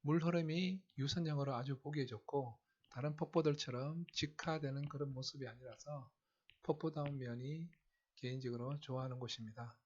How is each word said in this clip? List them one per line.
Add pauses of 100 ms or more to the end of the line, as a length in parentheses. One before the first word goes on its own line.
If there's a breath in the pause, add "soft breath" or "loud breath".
물
흐름이 (160)
유선형으로
아주
보기에
좋고, (300)
다른
폭포들처럼
직화되는
그런
모습이
아니라서 (520)
폭포다운
면이 (480)
개인적으로
좋아하는
곳입니다.